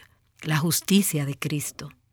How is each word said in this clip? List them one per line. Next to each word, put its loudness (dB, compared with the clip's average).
la 0
justicia 2
de -6
Cristo. -6